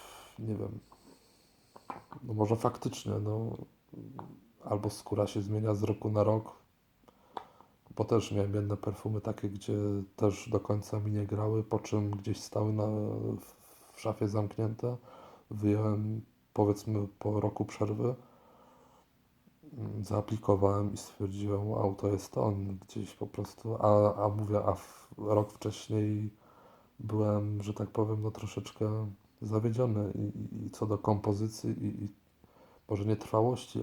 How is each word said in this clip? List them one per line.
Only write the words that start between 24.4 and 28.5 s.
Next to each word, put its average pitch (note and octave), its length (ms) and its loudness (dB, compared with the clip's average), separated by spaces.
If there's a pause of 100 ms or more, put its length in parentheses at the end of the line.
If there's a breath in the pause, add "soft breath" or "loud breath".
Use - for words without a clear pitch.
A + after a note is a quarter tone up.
a G2 100 4
w, - 340 -12 (100)
rok G#2 340 4
wcześniej G#2+ 800 -2 (680 loud breath)
byłem, G#2+ 640 0
że G#2 120 -4
tak G#2 160 -4
powiem, G#2+ 320 0
no, G#2+ 80 -2
troszeczkę G#2+ 800 -4 (320)